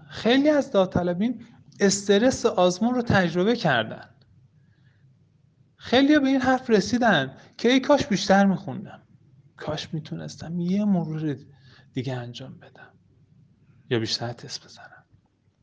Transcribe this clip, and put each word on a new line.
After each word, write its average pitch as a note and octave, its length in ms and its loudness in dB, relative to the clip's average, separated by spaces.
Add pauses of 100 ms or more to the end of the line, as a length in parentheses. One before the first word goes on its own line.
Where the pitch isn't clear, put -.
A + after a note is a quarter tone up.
خیلی C4+ 400 2
از D4 220 0
داوطلبین F#3 720 0 (340)
استرس G3+ 680 2
آزمون G#3+ 500 2
رو B3 60 0
تجربه G3 540 2
کردن. B2+ 540 -2 (1700)
خیلی‌ها C#4 420 4
به C4+ 80 2
این C4+ 140 0
حرف B3+ 280 0
رسیدن G#3 640 2 (240)
که A3+ 120 0
ای C4 100 4
کاش C4 280 2
بیشتر G3 380 4
می‌خوندم، - 560 -4 (560)
کاش - 360 -10
می‌تونستم D#3+ 680 -10
یه F#3+ 260 -2
مرور D#3 520 -2 (560)
دیگه C3 200 -6
انجام B2 460 -12
بدم - 340 -20 (960)
یا A#2+ 100 0
بیشتر A#2 340 -6
تست - 320 -16
بزنم. - 380 -20 (600)